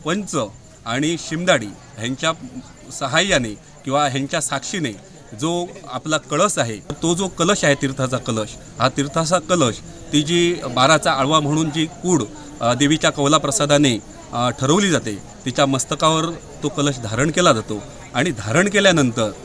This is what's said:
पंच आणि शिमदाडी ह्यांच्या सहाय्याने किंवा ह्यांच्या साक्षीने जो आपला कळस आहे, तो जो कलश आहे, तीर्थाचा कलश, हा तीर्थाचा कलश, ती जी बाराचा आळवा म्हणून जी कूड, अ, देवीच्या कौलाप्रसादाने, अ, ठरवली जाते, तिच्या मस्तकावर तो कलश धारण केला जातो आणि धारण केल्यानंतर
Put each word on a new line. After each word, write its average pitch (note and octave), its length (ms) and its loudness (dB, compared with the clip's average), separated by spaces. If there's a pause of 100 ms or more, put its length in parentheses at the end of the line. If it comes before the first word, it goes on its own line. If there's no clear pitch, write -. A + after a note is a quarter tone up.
पंच F3 300 -4 (500)
आणि C#3+ 340 -2
शिमदाडी E3 460 0 (320)
ह्यांच्या C3 340 -2 (680)
सहाय्याने C#3 560 0 (300)
किंवा C#3+ 220 2
ह्यांच्या C#3 340 -2
साक्षीने D3 500 -4 (500)
जो F3 240 -2 (280)
आपला D#3 240 -4
कळस E3 400 0
आहे, A2+ 200 -2
तो E3 380 -2
जो F#3+ 120 -2
कलश F#3+ 360 0
आहे, C#3+ 120 4
तीर्थाचा C3 420 -4
कलश, A2 380 -4 (240)
हा A#2 100 4
तीर्थाचा D#3 500 0
कलश, E3 360 0 (380)
ती D3+ 80 4
जी E3+ 320 2
बाराचा C3+ 580 2
आळवा C3+ 280 2
म्हणून D3+ 300 0
जी D#3 160 -2
कूड, E3 380 0 (380)
अ, A#2 120 2
देवीच्या D3 360 2
कौलाप्रसादाने, C#3+ 920 4 (340)
अ, B2 160 0
ठरवली E3 400 2
जाते, A2+ 280 -2 (280)
तिच्या C#3 200 2
मस्तकावर D#3 600 0 (380)
तो D3 60 -2
कलश C#3+ 340 0
धारण A#2+ 280 0
केला F3 220 4
जातो G#2+ 300 -4 (300)
आणि D3 180 0
धारण A#2 380 0
केल्यानंतर D3 640 2 (140)